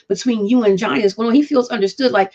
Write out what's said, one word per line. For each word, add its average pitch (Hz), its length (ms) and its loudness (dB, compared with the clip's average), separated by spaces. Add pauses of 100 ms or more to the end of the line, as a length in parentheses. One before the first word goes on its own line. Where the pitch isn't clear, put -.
between 214 380 -2
you 240 180 2
and 196 140 4
Johnny 226 220 -2
that's 202 140 0
going 233 140 -2
on. 226 60 0
He 285 80 4
feels 285 280 0
understood, 233 420 -2
like, 196 220 0